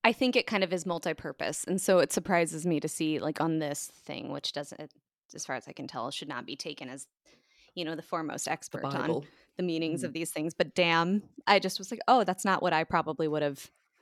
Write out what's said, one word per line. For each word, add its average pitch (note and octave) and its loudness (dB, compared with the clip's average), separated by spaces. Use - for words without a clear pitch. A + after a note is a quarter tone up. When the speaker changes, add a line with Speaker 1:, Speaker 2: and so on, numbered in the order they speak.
Speaker 1:
I A#3 6
think B3+ 2
it A#3+ 4
kind G3+ 0
of F3+ 0
is E3+ -4
multi-purpose. D#3+ -4
And F#3 -2
so F#3 6
it - 4
surprises E3+ 0
me D#3 2
to D#3 -4
see, D#3 -2
like, D3+ -2
on D#3+ 2
this D3 -4
thing, - -12
which C#3+ -6
doesn't, D3+ -10
as - -10
far C3+ -6
as B2 -10
I - -16
can C3 -10
tell, B2+ -6
should C#3+ -8
not B2 -8
be C#3 -10
taken C#3 -10
as, C3+ -14
you F3 -6
know, D#3+ -4
the D#3+ -10
foremost D#3+ -6
Speaker 2:
The - -4
Speaker 1:
expert - -6
on C#3 -2
Speaker 2:
Bible. D3+ -2
Speaker 1:
the F3+ -4
meanings D#3+ -2
Speaker 2:
Mm. E3+ -4
Speaker 1:
of C#3+ -6
these E3 -4
things. D#3+ -2
But E3 0
damn, E3+ 4
I G3+ 8
just F#3 -2
was F#3+ -10
like, A3+ -8
"Oh, A#3 8
that's F#3 -2
not F#3+ 4
what E3+ 4
I D#3+ 4
probably D#3 0
would D3+ 2
have C#3+ -2